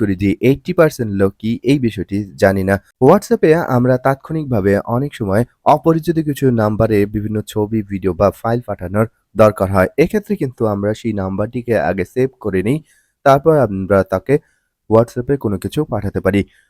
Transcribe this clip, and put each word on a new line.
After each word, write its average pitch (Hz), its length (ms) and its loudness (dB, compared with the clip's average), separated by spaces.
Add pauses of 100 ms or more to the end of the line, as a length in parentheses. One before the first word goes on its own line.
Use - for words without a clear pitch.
করি 101 220 0
যে 101 80 2 (180)
এইটটি 139 300 0
পার্সেন্ট 139 320 0 (100)
লোকই 98 320 -2 (180)
এই 143 160 2
বিষয়টি 98 320 -6 (240)
জানি 98 260 2
না। 98 60 4 (320)
WhatsApp-এ 202 440 4 (260)
আমরা 123 180 2 (120)
তাৎক্ষণিকভাবে 135 680 -2 (240)
অনেক 143 220 -4
সময় 104 240 0 (320)
অপরিচিত 165 420 0 (120)
কিছু 139 160 -4 (180)
নাম্বারে 107 360 2 (160)
বিভিন্ন 107 240 -4 (140)
ছবি, 107 300 -4
ভিডিও 98 380 -4
বা 101 80 4 (120)
ফাইল 117 280 -2
পাঠানোর 98 380 -4 (360)
দরকার 101 320 2
হয়। 92 140 4 (140)
এক্ষেত্রে 208 400 -4
কিন্তু 127 200 -6 (120)
আমরা 101 160 -4 (100)
সেই 113 220 -4
নাম্বারটিকে 107 520 -4 (160)
আগে 92 220 -2
সেভ 131 160 0 (160)
করে 92 220 -2
নিই, 143 120 -2 (480)
তারপর 143 280 4 (120)
আমরা 98 320 0 (140)
তাকে 95 220 -2 (560)
WhatsApp-এ 123 440 0 (100)
কোনো 101 200 -2
কিছু 101 160 -6 (120)
পাঠাতে 98 280 -6
পারি। 98 200 2 (300)